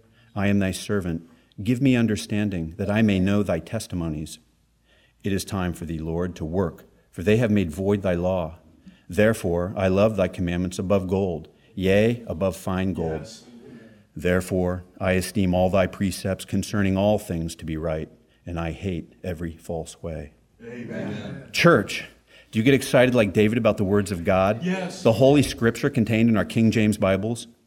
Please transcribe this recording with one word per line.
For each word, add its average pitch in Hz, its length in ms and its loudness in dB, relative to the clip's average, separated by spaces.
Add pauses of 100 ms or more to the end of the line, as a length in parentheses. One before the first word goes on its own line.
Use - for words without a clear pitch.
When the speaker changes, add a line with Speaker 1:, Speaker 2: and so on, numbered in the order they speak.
(340)
Speaker 1:
I 101 140 0
am 101 100 2
thy 95 120 0
servant. 90 560 -4 (380)
Give 120 160 0
me 131 160 4
understanding, 104 800 -2
that 98 140 -2
I 107 100 2
may 104 180 4
know 101 240 2
thy 90 160 0
testimonies. 82 800 -8 (840)
It 98 80 -2
is 95 140 -2
time 90 260 -2
for 80 140 -10
thee, 82 120 -6
Lord, 85 380 -4
to - 80 -10
work, 85 400 -4 (260)
for - 120 -12
they 139 160 4
have 120 120 2
made 98 200 2
void 95 320 0
thy 95 100 0
law. 87 460 -2 (500)
Therefore, 92 680 0
I 95 140 0
love 101 280 4
thy 92 120 2
commandments 90 500 -4
above 95 300 0
gold, 87 400 -2 (260)
yea, 104 520 2
above 92 280 -2
fine 95 380 -4
gold. 80 300 -4
Speaker 2:
Yes. - 220 -20 (680)
Speaker 1:
Therefore, 90 680 0 (160)
I 95 120 0
esteem 92 420 0
all 92 160 2
thy 92 160 2
precepts 95 580 -4
concerning 95 540 -2
all 104 200 2
things 85 380 -6
to - 80 -16
be 78 140 -6
right, 80 320 -6 (340)
and 85 160 -8
I 82 120 -4
hate 90 420 -8 (100)
every 82 320 -8
false - 460 -12
way." 78 320 -12 (280)
Speaker 2:
Amen. - 880 -12
Speaker 1:
Church, - 540 2 (460)
do 110 80 -6
you 110 40 2
get 135 120 6
excited 123 400 4
like 107 180 4
David 107 240 4
about 110 220 2
the 107 60 0
words 101 280 2
of 87 100 -6
God? 95 400 2
Speaker 2:
Yes. 180 400 -4
Speaker 1:
The 117 100 6
Holy 135 300 6
Scripture - 460 0
contained 113 400 2
in 110 80 4
our 90 80 2
King 113 260 2
James 107 280 2
Bibles? 101 480 0 (200)